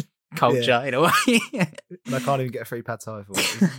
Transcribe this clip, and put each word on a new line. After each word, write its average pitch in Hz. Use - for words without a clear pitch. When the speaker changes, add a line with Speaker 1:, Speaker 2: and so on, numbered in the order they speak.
Speaker 1:
<laughs> -
Speaker 2:
culture 123
Speaker 1:
Yeah. 123
Speaker 2:
in 135
a 131
way. 165
<laughs> 220
Speaker 1:
And 240
I -
can't 139
even 123
get 117
a -
free 120
pad 113
thai 107
for 98
it. 98